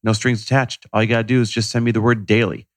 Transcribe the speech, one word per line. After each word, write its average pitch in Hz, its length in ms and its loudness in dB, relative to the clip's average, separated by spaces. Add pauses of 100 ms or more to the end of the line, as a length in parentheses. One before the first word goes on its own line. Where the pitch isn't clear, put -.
no 113 120 2
strings 110 280 -2
attached. - 500 -2
All 110 100 2
you 110 60 0
gotta 117 160 0
do 123 160 2
is 110 100 0
just 117 200 -4
send 117 140 -2
me 120 60 2
the 110 100 0
word 113 260 0
daily. 107 400 0 (100)